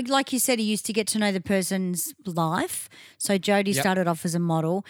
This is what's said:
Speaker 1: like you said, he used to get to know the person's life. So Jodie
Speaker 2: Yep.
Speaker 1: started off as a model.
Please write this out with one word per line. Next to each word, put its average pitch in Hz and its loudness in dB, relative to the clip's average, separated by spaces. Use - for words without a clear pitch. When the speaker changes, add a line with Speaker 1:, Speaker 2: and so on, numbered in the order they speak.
Speaker 1:
like 269 0
you 254 2
said, 247 2
he 226 0
used 208 0
to 226 -4
get 208 -2
to 220 -2
know 208 2
the 190 -2
person's 185 -2
life. 170 -2
So 196 0
Jodie 202 2
Speaker 2:
Yep. 135 0
Speaker 1:
started 185 2
off 170 0
as 165 -2
a 175 0
model. 170 0